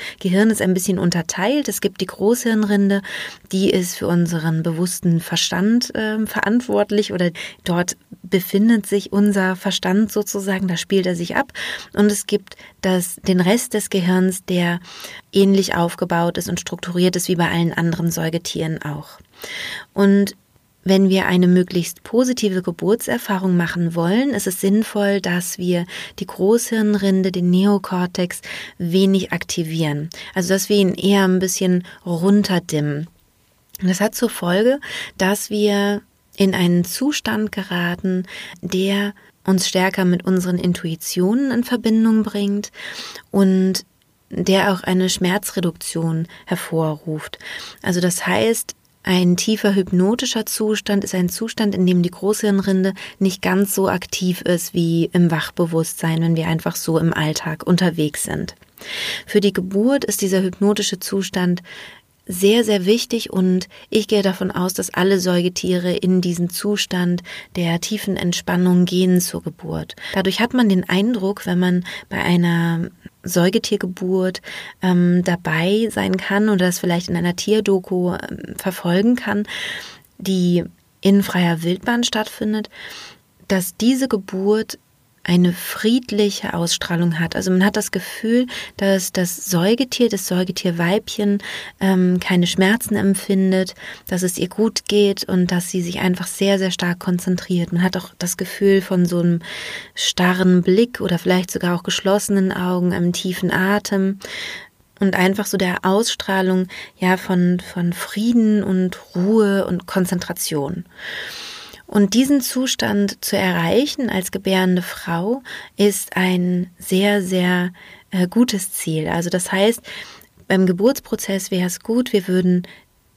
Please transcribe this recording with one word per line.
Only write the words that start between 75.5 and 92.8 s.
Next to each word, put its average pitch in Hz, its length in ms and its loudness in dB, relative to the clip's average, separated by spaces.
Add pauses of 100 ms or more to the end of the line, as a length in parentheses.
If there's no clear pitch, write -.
sein 190 260 -2
kann 202 320 0
oder 185 180 2
das 180 120 -2
vielleicht 175 300 -2
in 175 80 -2
einer 175 200 0
Tierdoku, 190 760 0
ähm, - 440 -10
verfolgen 190 600 2
kann, 208 280 -2 (720)
die 180 460 2 (360)
in 196 220 6
freier 170 400 0
Wildbahn 240 420 -2
stattfindet, 214 640 -4 (800)
dass 185 280 -2
diese 254 320 2
Geburt 202 680 0 (460)
eine 175 280 4
friedliche 208 1000 0
Ausstrahlung 170 640 0
hat. 165 160 -2
Also 190 140 -2
man 185 140 4
hat 214 120 2
das 208 140 -2
Gefühl, 226 560 0 (300)
dass 196 360 0
das 180 340 -4
Säugetier, 226 640 2
das 196 180 -2
Säugetierweibchen, 185 1160 0 (380)
ähm, 185 400 4
keine 175 260 2
Schmerzen 202 500 2